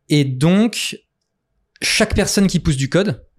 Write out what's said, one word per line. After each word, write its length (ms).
et 140
donc, 760
chaque 320
personne 320
qui 140
pousse 160
du 120
code, 320